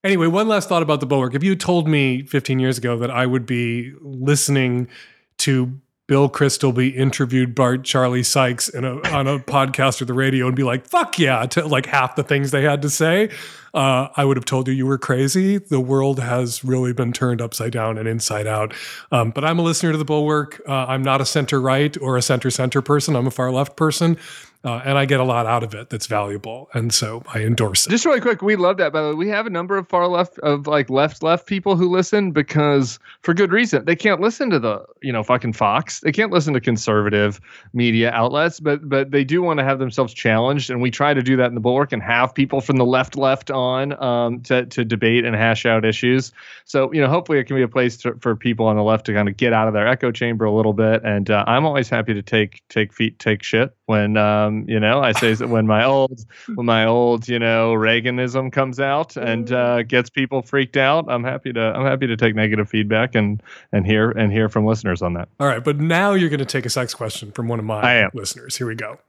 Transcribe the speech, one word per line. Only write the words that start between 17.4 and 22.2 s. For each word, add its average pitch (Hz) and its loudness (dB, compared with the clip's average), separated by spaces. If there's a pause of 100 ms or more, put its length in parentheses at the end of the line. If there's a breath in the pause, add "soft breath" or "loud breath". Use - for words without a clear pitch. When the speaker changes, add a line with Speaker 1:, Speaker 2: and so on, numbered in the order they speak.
Speaker 1:
upside 113 -6
down 113 -4
and 110 -6
inside 110 -4
out. 107 -4 (380 loud breath)
Um, 117 2
but 139 -6
I'm 165 2
a 170 2
listener 165 0
to 156 0
the 151 -2
Bulwark. 151 0
Uh, 131 -2
I'm 131 -2
not 135 2
a 131 0
center 139 0
right 135 0
or 131 0
a 123 2